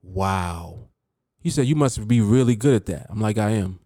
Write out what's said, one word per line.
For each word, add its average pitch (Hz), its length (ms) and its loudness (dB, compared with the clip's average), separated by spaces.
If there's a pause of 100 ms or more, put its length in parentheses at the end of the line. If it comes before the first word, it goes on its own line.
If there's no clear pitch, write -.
Wow." 90 840 -4 (500)
He 170 100 -4
said, 131 160 0
"You 143 100 2
must 127 320 0
be 117 140 4
really 120 340 4
good 127 200 2
at 104 100 0
that." 76 240 -8
I'm 107 100 -8
like, 107 180 -2
"I 107 140 0
am. 92 340 -4